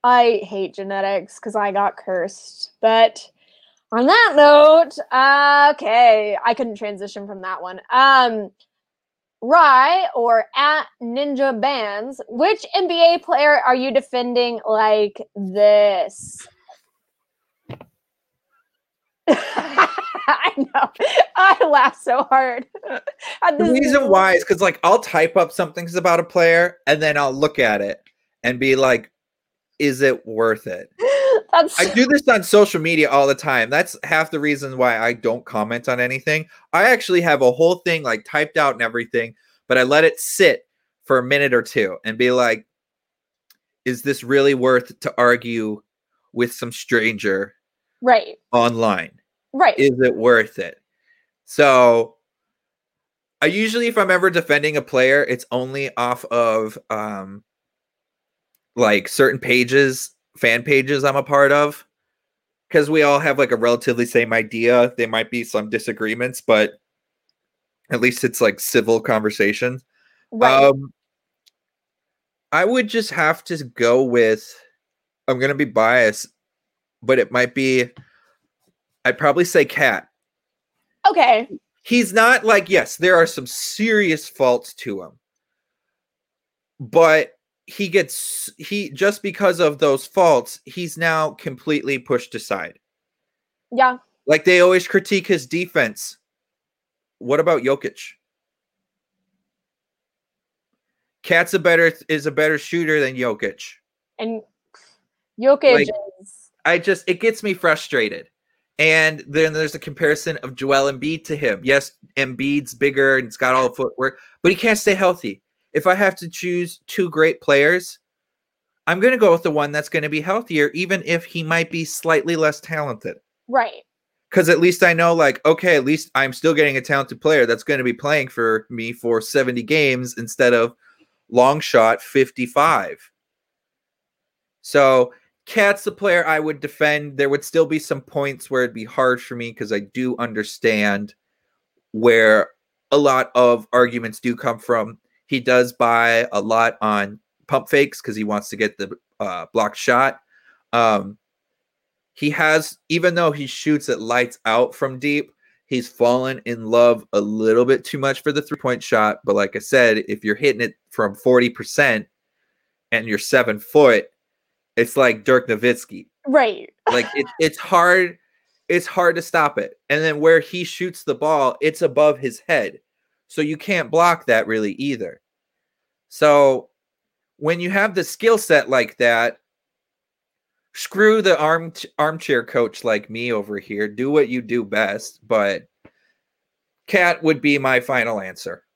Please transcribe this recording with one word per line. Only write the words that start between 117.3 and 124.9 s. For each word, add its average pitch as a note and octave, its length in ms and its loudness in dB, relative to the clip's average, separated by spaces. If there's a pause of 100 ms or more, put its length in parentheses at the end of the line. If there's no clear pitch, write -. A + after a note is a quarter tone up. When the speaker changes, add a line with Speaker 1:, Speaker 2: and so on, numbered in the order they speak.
Speaker 2:
players, D3+ 580 0 (880)
I'm F3+ 140 0
gonna B3+ 180 2
go G3+ 140 4
with E3+ 100 0
the E3+ 80 -2
one D3 220 -4
that's D3+ 160 -6
gonna D3+ 200 -4
be D3+ 120 -4
healthier, D#3+ 540 -2
even F3+ 300 -4
if E3+ 200 -4
he E3+ 180 -10
might E3 280 -2
be E3 140 -8
slightly E3 520 -2
less D3+ 240 -2
talented. C#3 560 -10 (320)
Speaker 1:
Right. A#3 340 -4 (480)
Speaker 2:
'Cause E3+ 180 2
at E3 120 4
least F3 220 2
I F3 100 4